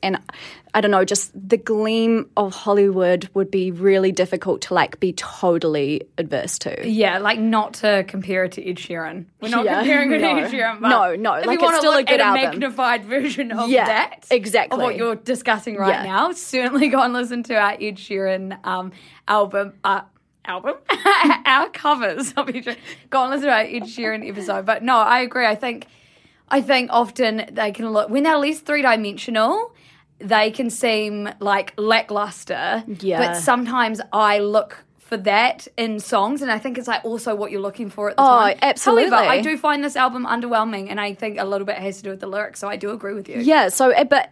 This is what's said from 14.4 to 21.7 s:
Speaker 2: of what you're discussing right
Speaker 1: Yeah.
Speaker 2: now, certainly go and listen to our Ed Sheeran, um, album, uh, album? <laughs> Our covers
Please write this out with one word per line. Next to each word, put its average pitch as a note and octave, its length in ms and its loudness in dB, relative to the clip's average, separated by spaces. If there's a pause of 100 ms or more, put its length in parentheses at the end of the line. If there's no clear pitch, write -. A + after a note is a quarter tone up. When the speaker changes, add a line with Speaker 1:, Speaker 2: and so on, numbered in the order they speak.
Speaker 2:
of A#3+ 60 -2
what A3+ 140 -2
you're A#3 180 -2
discussing A3 600 -4
right G3 140 0
Speaker 1:
Yeah. - 140 -2
Speaker 2:
now, A3 280 0
certainly C4 560 0
go C4+ 140 2
and B3 100 0
listen A#3+ 320 -4
to A#3+ 100 -6
our G#3 180 2
Ed G#3 240 -8
Sheeran, F#3+ 600 -6 (100)
um, F#3 240 -6 (380)
album, G3+ 460 0 (100)
uh, G3 160 0 (440)
album? F#3+ 300 -6 (160)
<laughs> F4 560 2
Our C#4+ 220 4
covers B3 640 -2